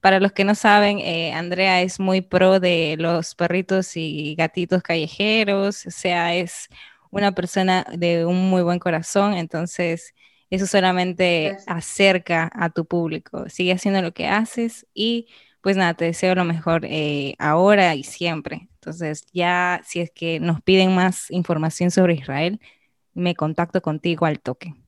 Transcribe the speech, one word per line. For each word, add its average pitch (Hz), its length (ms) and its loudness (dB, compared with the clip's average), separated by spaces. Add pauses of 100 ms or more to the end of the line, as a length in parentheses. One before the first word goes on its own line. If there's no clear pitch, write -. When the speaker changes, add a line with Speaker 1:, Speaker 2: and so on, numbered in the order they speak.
Speaker 1:
para 190 200 6
los 196 120 2
que 196 120 0
no 202 100 4
saben, 208 440 4
eh, 165 340 -4
Andrea 180 500 0
es 185 180 -4
muy 190 220 2
pro 185 380 4
de 165 380 0
los 165 380 -2
perritos 185 600 -2
y 151 400 -6
gatitos 175 460 -2
callejeros, 202 1040 -2
o 175 40 -12
sea, 170 440 -2
es 175 340 -6 (420)
una 202 220 0
persona 185 540 0 (100)
de 170 300 0
un 185 240 2
muy 185 120 4
buen 175 180 0
corazón, 196 540 0
entonces 170 800 -6 (360)
eso 190 160 -2
solamente 180 840 2
Speaker 2:
Gracias. 196 180 -12
Speaker 1:
acerca 170 840 0
a 175 180 -2
tu 165 160 -4
público. 165 600 -6
Sigue 180 240 -2
haciendo 190 300 0
lo 175 100 -4
que 165 140 -6
haces 226 680 -4
y, 233 340 -4 (340)
pues 196 140 2
nada, 175 180 2
te 165 120 -2
deseo 185 280 0
lo 180 100 0
mejor, 165 400 -2
eh, 147 540 -4
ahora 180 560 4
y 135 100 -6
siempre. 160 720 -8
Entonces 160 580 -10
ya, 180 540 0
si - 140 -8
es 170 100 -6
que 165 300 -6
nos 165 220 -2
piden 190 320 4
más 180 360 0
información 170 600 -2
sobre 175 240 4
Israel, 151 460 -4 (540)
me 175 220 -2
contacto 170 460 -2
contigo 160 440 -2
al 151 140 -2
toque. 151 340 -10 (120)